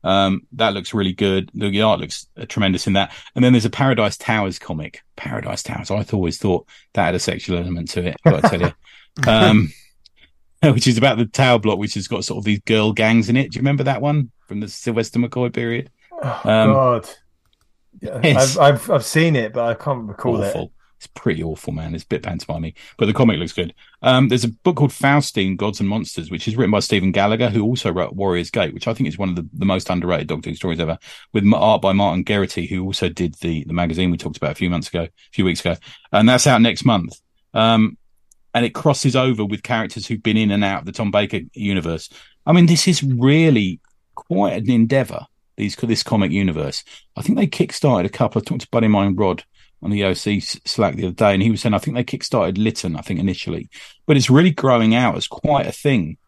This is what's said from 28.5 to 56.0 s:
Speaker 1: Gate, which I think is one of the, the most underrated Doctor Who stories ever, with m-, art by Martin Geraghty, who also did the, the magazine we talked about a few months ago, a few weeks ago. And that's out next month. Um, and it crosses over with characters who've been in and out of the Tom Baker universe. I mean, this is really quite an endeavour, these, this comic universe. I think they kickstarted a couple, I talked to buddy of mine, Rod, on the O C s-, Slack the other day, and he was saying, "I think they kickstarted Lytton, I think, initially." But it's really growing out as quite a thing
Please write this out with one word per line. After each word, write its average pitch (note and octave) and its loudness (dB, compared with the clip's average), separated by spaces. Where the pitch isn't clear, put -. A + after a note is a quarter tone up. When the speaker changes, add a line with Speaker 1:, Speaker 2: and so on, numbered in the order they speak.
Speaker 1:
Gate, F2 -2
which - -8
I A2+ -2
think A2+ -2
is D2+ -8
one G2 -2
of F2 -4
the, E2+ -8
the - -4
most F#2+ -2
underrated E2+ -2
Doctor D#2 -6
Who D#2 -8
stories E2+ -4
ever, D#2+ -4
with G#2 0
m-, G#2 6
art G#2+ 4
by G2 2
Martin F#2+ 0
Geraghty, F#2+ -2
who F#2 -6
also F#2 -4
did E2+ -4
the, E2 -4
the D#2+ -8
magazine F2 0
we F2 0
talked E2 -10
about D2 -4
a - -8
few F2+ -4
months E2+ -4
ago, E2+ -6
a E2 -8
few G2 -2
weeks F2+ 0
ago. F2 -2
And G#2+ 6
that's B2 6
out A#2+ 6
next A2+ 0
month. G#2 0
Um, A2+ 2
and A#2+ 0
it - -6
crosses C#3 0
over B2+ 0
with G2+ -6
characters A2 -6
who've A2 -8
been A2 2
in G#2+ 2
and G2+ 0
out G2 -2
of D#2 -16
the F#2 -12
Tom G#2 -4
Baker G#2 -2
universe. F2 -4
I - 2
mean, F3 8
this D#3+ 4
is F3+ 0
really C3 2
quite - -2
an A2 -2
endeavour, A#2+ 0
these, G#2 -4
this A2+ -2
comic F#2+ 0
universe. D#2+ -2
I - -10
think A#3+ 0
they G#3 2
kickstarted A#2 0
a - -2
couple, A2+ -2
I - -10
talked B2+ -6
to - -16
buddy A2+ 2
of G#2+ 4
mine, G2+ 2
Rod, F#2+ 0
on G2 -6
the G2+ -2
O F#2+ 2
C G#2 -2
s-, - -6
Slack - 0
the G2+ -4
other F2+ -4
day, G#2 4
and G2 2
he A2+ 2
was G#2 -2
saying, A2+ 0
"I G2 2
think - -6
they B2+ -2
kickstarted F#2 -2
Lytton, G#2+ -2
I D2+ -8
think, F#2 -6
initially." F2 -4
But C#3+ 4
it's B2+ 0
really D#3 8
growing A#2 4
out A#2+ 2
as - -6
quite - -2
a - -6
thing G#2 -2